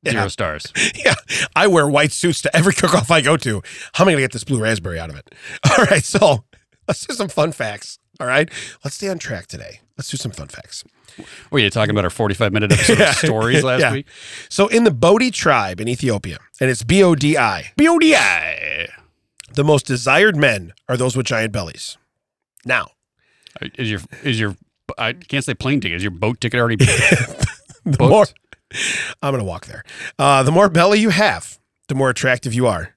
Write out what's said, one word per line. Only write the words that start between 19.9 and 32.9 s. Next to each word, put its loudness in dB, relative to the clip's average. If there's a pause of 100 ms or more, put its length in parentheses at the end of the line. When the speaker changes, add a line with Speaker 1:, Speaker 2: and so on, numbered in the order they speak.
Speaker 1:
men 0 (140)
are -2
those -2
with -2
giant -4
bellies. -10 (680)
Now. -2 (880)
Speaker 2:
Is -4
your, -4 (240)
is -2
your, -2 (440)
I -4
can't -6
say -6
plane -2
ticket. -6
Is -6
your -4
boat -4
ticket -2
already 0
Speaker 1:
<laughs> 4
The 0 (380)
Speaker 2:
booked? 0
Speaker 1:
more, 6 (1000)
I'm -2
gonna -4
walk -8
there. -18 (360)
Uh, 4
the 4
more 6
belly 4
you 4
have, 0 (300)
the -6
more 2
attractive -2
you 2
are. -4